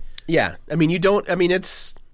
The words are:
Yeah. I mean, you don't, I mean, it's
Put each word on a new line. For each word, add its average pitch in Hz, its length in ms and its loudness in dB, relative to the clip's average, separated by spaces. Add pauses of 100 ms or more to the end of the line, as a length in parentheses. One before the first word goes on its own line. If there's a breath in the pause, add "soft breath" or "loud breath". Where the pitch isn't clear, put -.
(260 loud breath)
Yeah. 127 300 0 (140)
I 151 60 -4
mean, 160 140 4
you 180 80 0
don't, 196 320 2
I 175 40 2
mean, 175 160 2
it's - 440 -2 (200)